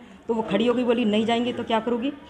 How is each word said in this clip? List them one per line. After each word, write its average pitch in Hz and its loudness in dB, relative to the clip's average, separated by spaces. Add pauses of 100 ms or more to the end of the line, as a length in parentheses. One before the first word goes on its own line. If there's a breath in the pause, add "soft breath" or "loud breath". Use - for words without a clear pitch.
(280 loud breath)
तो 226 0
वो 226 -2
खड़ी 220 0
हो 240 4
गई, 247 0
बोली, 240 2
"नहीं 214 2
जाएंगे।" 240 0
"तो 240 -6
क्या 226 0
करोगी?" 240 -2 (160)